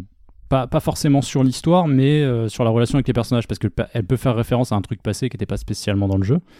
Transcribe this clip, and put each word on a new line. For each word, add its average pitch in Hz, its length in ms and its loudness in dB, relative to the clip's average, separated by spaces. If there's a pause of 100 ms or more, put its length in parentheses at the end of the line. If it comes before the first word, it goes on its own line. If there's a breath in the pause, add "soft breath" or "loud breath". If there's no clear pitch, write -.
(480)
pas, 131 200 0
pas - 120 -2
forcément 139 420 0
sur 131 220 0
l'histoire, 165 440 2
mais, 139 340 2
euh, 117 260 0
sur - 140 -4
la 113 80 4
relation 120 260 2
avec 135 120 0
les 123 40 0
personnages, 117 360 -2
parce 104 100 -6
que - 100 -2
pa-, - 240 -4
elle 113 120 -2
peut 127 120 0
faire 120 200 0
référence 120 340 0
à 107 60 0
un 98 40 2
truc - 220 -8
passé 110 260 -4
qui - 80 -8
était 101 100 -4
pas 101 100 -6
spécialement 101 500 -2
dans 95 120 2
le 95 60 2
jeu, 127 140 2 (220 soft breath)